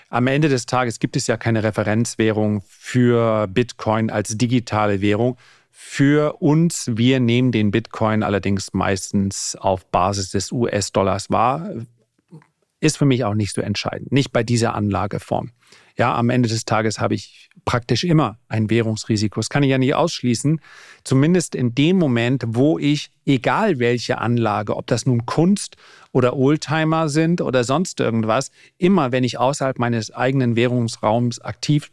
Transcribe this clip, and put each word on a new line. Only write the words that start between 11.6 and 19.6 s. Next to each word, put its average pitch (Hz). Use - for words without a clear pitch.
Ist -
für 147
mich 127
auch 104
nicht 107
so -
entscheidend, -
nicht 135
bei 120
dieser 113
Anlageform. 104
Ja, 127
am 120
Ende 123
des 113
Tages 110
habe 110
ich -
praktisch 120
immer 151
ein 110
Währungsrisiko. 110
Das 110
kann 143